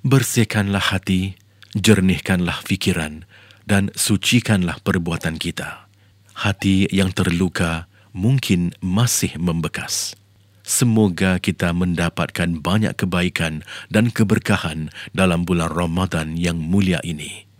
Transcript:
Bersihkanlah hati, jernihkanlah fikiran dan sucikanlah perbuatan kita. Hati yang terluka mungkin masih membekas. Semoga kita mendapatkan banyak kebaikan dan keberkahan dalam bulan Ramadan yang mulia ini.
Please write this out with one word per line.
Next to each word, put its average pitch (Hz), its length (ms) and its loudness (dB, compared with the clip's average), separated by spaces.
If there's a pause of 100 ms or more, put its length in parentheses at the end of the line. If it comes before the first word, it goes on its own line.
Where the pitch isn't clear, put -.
Bersihkanlah 110 880 2
hati, 95 480 -2 (400)
jernihkanlah 92 880 2
fikiran 80 560 -2 (480)
dan 101 240 2
sucikanlah 98 880 0
perbuatan 85 560 -2
kita. - 480 -10 (480)
Hati 98 560 2
yang 92 240 0
terluka 85 720 -2 (240)
mungkin 92 720 2
masih 95 560 0
membekas. - 800 -4 (480)
Semoga 98 720 2
kita 87 320 -2
mendapatkan 85 880 -2
banyak 95 400 0
kebaikan 87 640 -2 (320)
dan 113 160 4
keberkahan 95 800 0 (240)
dalam 87 320 2
bulan 85 240 0
Ramadan 82 640 -2
yang 85 240 -2
mulia 92 480 2
ini. - 400 -10 (140)